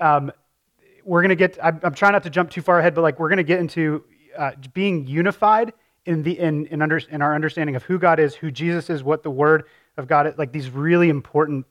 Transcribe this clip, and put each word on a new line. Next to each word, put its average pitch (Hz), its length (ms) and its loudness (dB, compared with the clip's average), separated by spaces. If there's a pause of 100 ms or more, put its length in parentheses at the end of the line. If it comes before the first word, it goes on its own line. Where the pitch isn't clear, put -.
um, 143 280 2 (720)
we're 175 160 0
gonna 185 140 4
get, 185 280 0
I'm, 160 200 0
I'm 165 120 -2
trying 202 180 4
not 202 100 2
to 175 80 -12
jump 170 200 -2
too 175 120 -10
far 175 160 4
ahead, 170 160 2
but, 165 80 0
like, 156 160 0
we're 160 100 -2
gonna 185 140 2
get 175 180 0
into, 156 420 -4 (340)
uh, 139 160 -6 (200)
being 180 340 -2
unified 208 680 0 (340)
in 165 160 -2
the, 170 160 -4
in, 151 280 -2
in 151 140 -6
under-, 156 300 0
in 151 120 -4
our 151 120 2
understanding 151 420 -4
of 123 60 -6
who 185 160 -2
God 170 200 4
is, 147 160 2
who 156 160 -8
Jesus 165 380 -4
is, 151 140 -4
what 151 200 -2
the 156 80 -8
Word 151 340 2 (320)
of 131 120 -12
God 147 180 2
is, 151 120 -8
like, 139 140 -4
these 135 180 -8
really 165 400 2
important 147 600 -2